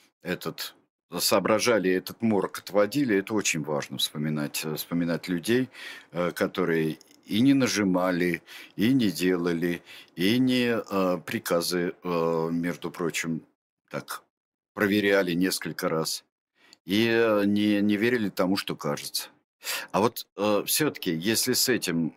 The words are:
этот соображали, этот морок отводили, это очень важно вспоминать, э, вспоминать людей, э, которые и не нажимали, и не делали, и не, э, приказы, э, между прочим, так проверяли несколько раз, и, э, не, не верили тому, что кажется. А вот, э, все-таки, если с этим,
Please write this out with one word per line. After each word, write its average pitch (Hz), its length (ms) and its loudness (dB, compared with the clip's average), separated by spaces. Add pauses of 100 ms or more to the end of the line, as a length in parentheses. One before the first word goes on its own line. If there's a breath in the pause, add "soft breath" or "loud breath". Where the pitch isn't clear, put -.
(240 soft breath)
этот - 520 -8 (440)
соображали, 101 720 2
этот 92 300 -2
морок 107 380 0
отводили, 104 580 0
это 98 180 -2
очень 85 280 -2
важно 69 340 -6
вспоминать, 76 680 -4
э, 78 100 -4
вспоминать 85 520 -4
людей, 107 420 0 (420 loud breath)
э, 87 200 -2
которые 82 680 0 (280)
и 104 160 0
не 139 120 6
нажимали, 92 880 2 (340 loud breath)
и 113 180 2
не 117 180 2
делали, 87 680 0 (340 loud breath)
и 101 240 2
не, 123 360 2 (140)
э, 92 360 0
приказы, 87 680 -2 (100)
э, 82 480 0
между 85 400 -4
прочим, 82 500 -4 (480)
так - 340 -10 (500)
проверяли 98 600 4
несколько 87 560 -2
раз, 80 340 -2 (600 soft breath)
и, 107 240 2
э, 113 360 4
не, 104 360 4
не 104 160 2
верили 113 320 0
тому, 92 280 0
что - 180 -6
кажется. - 540 -6 (600 loud breath)
А 90 100 0
вот, 117 240 0 (120)
э, 101 280 2
все-таки, 139 480 -2
если 107 400 0
с - 160 0
этим, 85 480 -2